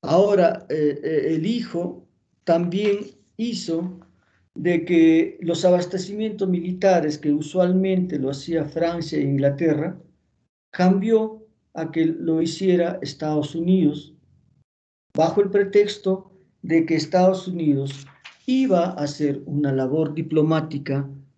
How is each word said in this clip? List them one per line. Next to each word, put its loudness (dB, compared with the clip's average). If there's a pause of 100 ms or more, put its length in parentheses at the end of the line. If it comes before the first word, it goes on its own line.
Ahora, 2
eh, 0
eh, -2
el -2
hijo -6 (360)
también 0 (360)
hizo -6 (560)
de 0
que 4
los -2
abastecimientos 0
militares 0
que -2
usualmente 0
lo -2
hacía -4
Francia -4
e 0
Inglaterra, 0 (720)
cambió 2 (280)
a -8
que 0
lo -2
hiciera 0
Estados -4
Unidos, 0 (1000)
bajo 2
el 2
pretexto 0 (300)
de 2
que 0
Estados 2
Unidos -2 (380)
iba 2
a -6
hacer -4
una -2
labor -2
diplomática. -2 (280)